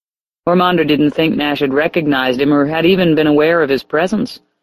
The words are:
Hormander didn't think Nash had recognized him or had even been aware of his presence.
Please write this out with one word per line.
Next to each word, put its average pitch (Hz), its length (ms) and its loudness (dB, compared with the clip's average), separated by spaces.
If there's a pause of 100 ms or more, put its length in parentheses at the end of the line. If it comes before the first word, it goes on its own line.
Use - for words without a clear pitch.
(480)
Hormander 180 380 2
didn't 147 260 0
think 160 240 -2
Nash 143 240 -4
had 139 140 -2
recognized 143 640 -2
him 143 140 0
or 143 120 2
had 160 200 -2
even 180 280 2
been 151 140 2
aware 156 340 2
of 143 80 0
his 135 140 -2
presence. 185 560 -4 (240)